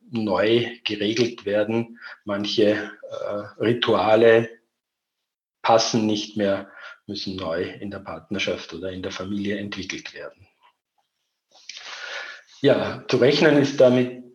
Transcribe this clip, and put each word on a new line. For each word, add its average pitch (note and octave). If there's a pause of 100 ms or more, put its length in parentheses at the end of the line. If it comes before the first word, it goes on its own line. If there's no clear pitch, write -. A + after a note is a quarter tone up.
neu A2 (140)
geregelt G#2
werden. G#2+ (260)
Manche, G#2 (180)
äh, G#2
Rituale A2+ (1120)
passen A2+
nicht G#2+
mehr G2 (400)
müssen G2
neu F2+
in G2+
der G2
Partnerschaft F#2
oder F2+
in F#2
der F#2+
Familie G2+
entwickelt G2+
werden. - (2250)
Ja, -
zu C3
rechnen D3
ist C3+
damit B2 (120)